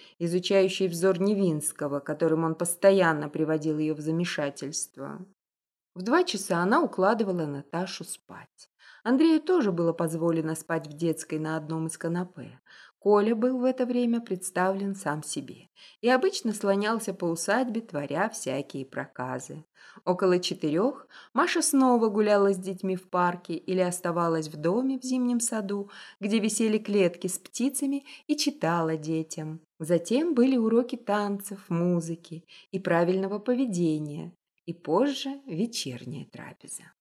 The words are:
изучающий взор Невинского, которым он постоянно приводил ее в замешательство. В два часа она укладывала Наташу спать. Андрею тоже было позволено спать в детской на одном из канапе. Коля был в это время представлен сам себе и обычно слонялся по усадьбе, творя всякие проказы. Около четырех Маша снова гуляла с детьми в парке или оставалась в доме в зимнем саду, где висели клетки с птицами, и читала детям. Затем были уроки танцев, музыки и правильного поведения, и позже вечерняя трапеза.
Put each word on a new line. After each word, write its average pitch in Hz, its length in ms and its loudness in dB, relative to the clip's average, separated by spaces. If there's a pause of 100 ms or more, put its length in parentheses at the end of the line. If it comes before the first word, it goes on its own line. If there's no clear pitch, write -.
(180)
изучающий 185 680 2
взор 175 320 2
Невинского, 156 800 0
которым 160 440 0
он 160 100 0
постоянно 170 760 4
приводил 156 500 0
ее 156 160 0
в 151 60 -10
замешательство. 147 1200 -4 (680)
В 185 80 -10
два 302 220 4
часа 190 340 -2
она 220 240 4
укладывала 196 640 0
Наташу 165 600 -6
спать. - 640 -20 (340)
Андрею 311 360 4
тоже 311 300 2
было 165 220 2
позволено 160 640 0
спать 156 320 -4
в 147 60 -14
детской 160 460 -4
на 156 180 -4
одном 160 300 -6
из - 120 -8
канапе. 170 640 -6 (380)
Коля 208 360 4
был 254 240 0
в 247 60 0
это 254 220 0
время 240 340 2
представлен 190 760 -2
сам 151 260 -4
себе - 460 -10 (320)
и 233 100 2
обычно 254 420 2
слонялся 208 600 0
по 175 120 -4
усадьбе, 214 540 0
творя 151 480 -2
всякие 139 560 -6
проказы. 131 800 -10 (400)
Около 180 360 2
четырех 180 640 -2 (260)
Маша 339 300 2
снова 247 460 4
гуляла 202 440 4
с 185 60 -2
детьми 185 380 -4
в - 120 -12
парке 175 460 0
или 185 260 0
оставалась 170 680 0
в 156 80 -14
доме 240 420 0
в 254 60 -14
зимнем 247 360 0
саду, 202 500 -4 (300)
где 208 200 0
висели 214 380 2
клетки 190 500 2
с 180 100 -6
птицами, 277 640 -4 (220)
и 294 100 0
читала 165 600 0
детям. 160 640 -6 (180)
Затем 196 560 0
были 254 220 4
уроки 226 400 2
танцев, 202 720 -4
музыки 170 760 -2 (280)
и 190 80 -4
правильного 190 580 0
поведения, 175 920 -2 (340)
и 175 80 -6
позже 269 720 -2
вечерняя 156 800 -8
трапеза. - 760 -18